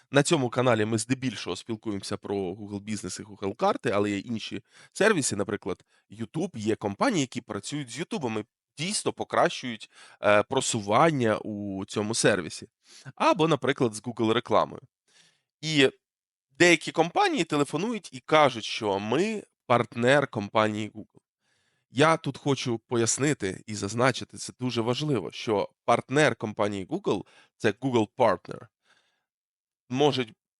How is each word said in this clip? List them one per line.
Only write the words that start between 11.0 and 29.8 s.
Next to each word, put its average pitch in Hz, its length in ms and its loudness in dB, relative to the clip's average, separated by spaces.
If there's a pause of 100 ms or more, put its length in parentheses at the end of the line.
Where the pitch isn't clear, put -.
у 101 480 -8
цьому 107 300 -4
сервісі. 92 520 0 (480)
Або, 208 320 2
наприклад, 131 460 2
з 107 80 -12
Google 113 320 0
рекламою. 98 480 0 (800)
І 151 280 4 (680)
деякі 165 320 4
компанії 226 520 2
телефонують 165 680 -2
і 131 60 -12
кажуть, 135 460 4
що 101 340 -2
ми 165 440 -2 (240)
партнер 123 600 2
компанії 107 640 -2
Google. - 300 -20 (720)
Я 151 260 4
тут 139 200 -6
хочу 127 420 -2
пояснити 117 880 -2
і 107 80 -10
зазначити, 110 640 -2
це - 220 -12
дуже 120 220 -4
важливо, 120 500 -2
що - 380 -2 (160)
партнер 123 500 2
компанії 104 500 -4
Google, 151 400 -4 (320)
це 110 140 2
Google 120 360 0 (100)
Partner, - 500 0 (1200)